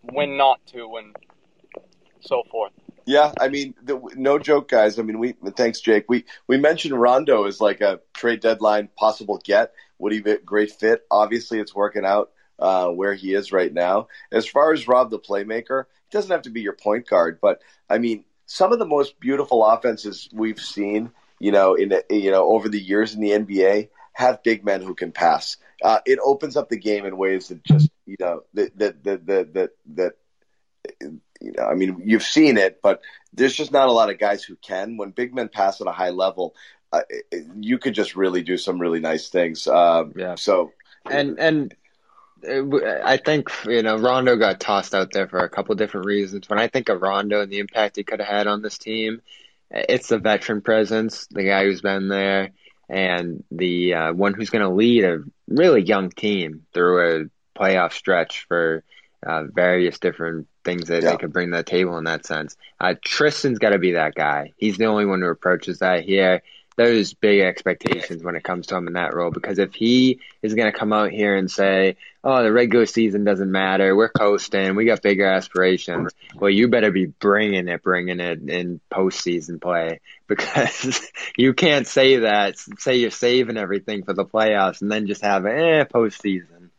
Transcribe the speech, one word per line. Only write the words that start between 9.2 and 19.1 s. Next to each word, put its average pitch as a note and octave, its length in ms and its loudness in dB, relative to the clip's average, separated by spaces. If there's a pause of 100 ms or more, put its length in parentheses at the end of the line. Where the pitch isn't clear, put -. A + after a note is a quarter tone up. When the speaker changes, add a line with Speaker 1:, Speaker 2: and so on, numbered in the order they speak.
Speaker 2:
get. G#2 300 2 (260)
Would G#2 140 -4
he A2 80 -2
be G#2 120 0
a G2+ 60 0
great G#2 340 -2
fit? A2+ 380 0
Obviously, A2 480 0
it's G#2 160 -8
working G2+ 300 -2
out, G2+ 280 0 (260)
uh, F#2 300 0
where G2 260 -2
he F#2+ 180 -6
is G2 180 -2
right F2+ 220 0
now. F2+ 360 -2 (220)
As A2 160 0
far D#3 280 2
as B2 120 -6
Rob B2 220 4
the A2 100 -8
playmaker, A2 680 -6 (260)
he G#3 80 -4
doesn't F#3+ 120 -4
have D#3+ 120 0
to B2 80 -16
be A2+ 100 -8
your G2+ 140 -6
point A2 340 -4
guard, E2+ 320 2
but, G2 220 0 (260)
I G#2+ 80 0
mean, A#2 280 -2 (200)
some G3 280 0
of A#3+ 60 2
the A3 80 -2
most C#3+ 340 -2